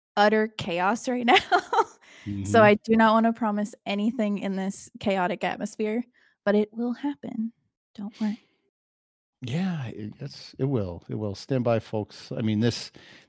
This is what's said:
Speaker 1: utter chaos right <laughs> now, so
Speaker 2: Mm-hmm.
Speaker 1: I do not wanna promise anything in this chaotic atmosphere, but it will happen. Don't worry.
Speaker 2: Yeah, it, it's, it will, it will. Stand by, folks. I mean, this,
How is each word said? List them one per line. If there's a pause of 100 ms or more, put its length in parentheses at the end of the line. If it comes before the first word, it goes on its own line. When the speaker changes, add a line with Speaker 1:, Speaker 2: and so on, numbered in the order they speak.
(160)
Speaker 1:
utter
chaos
right
<laughs>
now,
so (720)
Speaker 2:
Mm-hmm.
Speaker 1:
I (100)
do
not
wanna
promise (100)
anything
in
this (100)
chaotic
atmosphere, (420)
but
it
will
happen. (420)
Don't
worry. (1040)
Speaker 2:
Yeah,
it,
it's,
it
will,
it
will.
Stand
by,
folks.
I
mean,
this, (380)